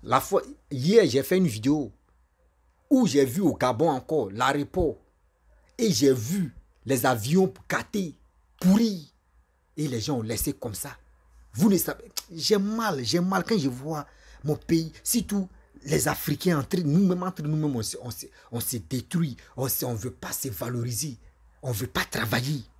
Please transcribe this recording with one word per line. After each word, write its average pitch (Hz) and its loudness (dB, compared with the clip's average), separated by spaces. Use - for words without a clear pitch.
La 123 2
fois, - 0
hier, 170 6
j'ai 131 2
fait 185 0
une 185 4
vidéo 123 0
où 254 6
j'ai 139 4
vu 127 -4
au 165 2
Gabon 127 2
encore 135 -2
l'aéroport 139 0
et 220 2
j'ai 135 4
vu 135 -2
les 131 0
avions 131 2
gâtés, - -6
pourris. 196 4
Et 151 -2
les 123 -4
gens 127 -2
ont 113 -2
laissé 113 -4
comme 113 -8
ça. - -12
Vous 170 4
ne 190 4
savez, - -4
j'ai 170 0
mal, 202 -2
j'ai 139 0
mal 185 0
quand 226 0
je 139 0
vois 143 -8
mon 147 0
pays, 165 0
surtout 202 -2
les 143 0
Africains, 151 0
entre - -2
nous-mêmes, 180 4
entre 180 -6
nous-mêmes, 151 0
on 110 -2
se, - -6
on 123 -10
se, - -12
on 120 -4
se 120 -4
détruit, 131 -4
on 131 -4
se, - -4
on 123 -4
veut 113 -6
pas - -12
se - -8
valoriser, 120 -6
on 131 -4
veut 117 -4
pas - -4
travailler. 123 -2